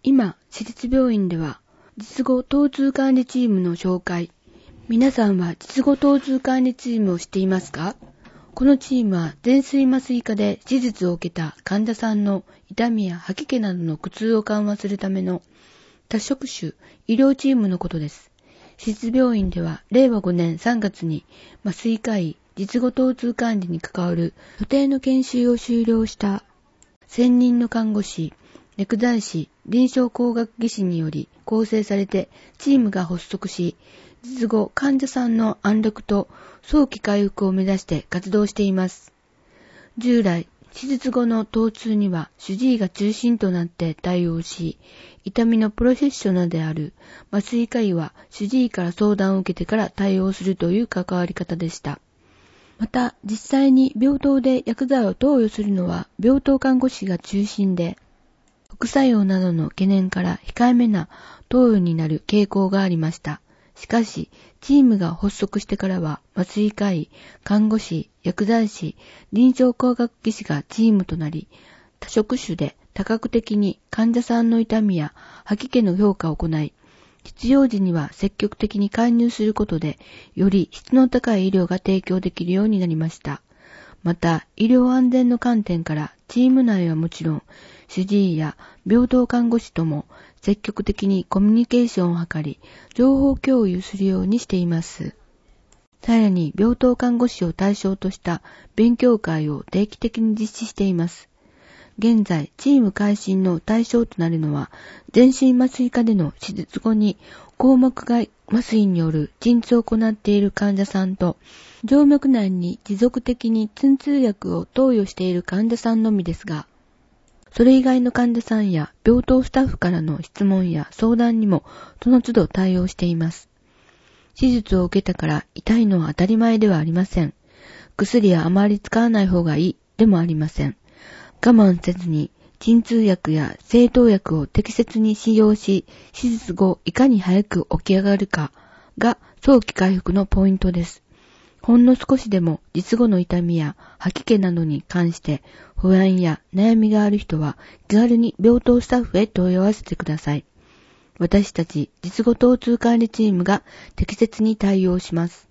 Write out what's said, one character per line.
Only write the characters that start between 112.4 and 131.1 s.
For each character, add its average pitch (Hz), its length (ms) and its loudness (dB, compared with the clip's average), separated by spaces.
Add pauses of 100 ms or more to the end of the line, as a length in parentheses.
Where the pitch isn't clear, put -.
に 180 320 -4
持 202 140 -6
続 240 240 0
的 240 280 -4
に 220 200 0
鎮 277 280 2
痛 285 220 -2
薬 202 360 -2
を 170 120 -6
投 262 260 2
与 202 140 0
し - 80 -18
て 185 80 -6
い 185 100 0
る 175 80 -2
患 220 300 -2
者 233 40 0
さ 226 200 -2
ん 220 80 2
の 220 80 2
み 190 120 0
で 170 120 -4
す - 100 -20
が、 165 220 -10 (840)
そ - 120 2
れ 262 100 8
以 262 80 6
外 254 200 2
の 247 100 0
患 240 240 0
者 233 60 -2
さ 220 180 -2
ん 202 120 0
や 156 220 -4 (100)
病 240 200 4
棟 262 180 4
ス 254 80 -6
タ 269 120 0
ッ 269 60 2
フ - 120 -6
か 180 100 0
ら 170 140 -2
の 156 180 -4
質 - 220 -6
問 190 260 2
や 156 220 -4
相 226 240 0
談 233 240 2
に 214 80 0
も、 175 160 0 (400)
そ 240 80 2
の 254 100 6
都 240 100 -6
度 214 160 4
対 190 300 0
応 180 80 0
し 185 80 -6
て 175 140 -4
い 170 80 0
ま 165 160 -2
す。 - 180 -20 (920)
手 262 100 2
術 214 280 0
を 180 60 2
受 196 180 0
け - 0 -
た - 160 -4
か - 80 -6
ら 151 300 -2
痛 220 220 0
い 226 100 4
の 190 120 2
は 156 100 -2
当 151 40 -6
た 180 140 0
り 220 100 2
前 226 220 2
で 214 80 4
は 180 100 2
あ 156 60 0
り 160 80 -2
ま 180 140 0
せ - 180 -2
ん。 151 100 -4 (600)
薬 202 400 2
は 165 100 0
あ 170 60 0
ま 196 160 4
り 202 120 0
使 - 200 -2
わ 233 100 2
な 214 140 2
い 190 40 2
方 180 160 0
が 151 140 0
い 175 120 0
い - 60 -6 (220)
で 226 80 6
も 190 140 6
あ 170 60 0
り 165 100 -2
ま 156 120 -2
せ 143 200 -4
ん。 123 100 -8 (680)